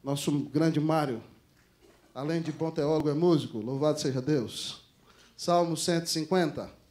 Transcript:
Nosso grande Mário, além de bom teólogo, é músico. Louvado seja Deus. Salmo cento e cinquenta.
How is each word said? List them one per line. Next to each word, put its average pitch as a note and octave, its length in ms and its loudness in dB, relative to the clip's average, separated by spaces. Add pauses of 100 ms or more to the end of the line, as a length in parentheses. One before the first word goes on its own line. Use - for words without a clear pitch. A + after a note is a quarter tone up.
Nosso C#3+ 280 -2
grande D3+ 480 2
Mário, D3 420 0 (920)
além D#3 260 -2
de D#3+ 100 -4
bom D#3 200 -4
teólogo, D#3 380 0
é D3 40 0
músico. D3+ 460 2
Louvado C#3 400 0
seja C3 220 -2
Deus. B2+ 600 -4 (540)
Salmo F3 400 2
cento E3+ 300 0
e - 40 -4
cinquenta. D#3+ 600 0 (220)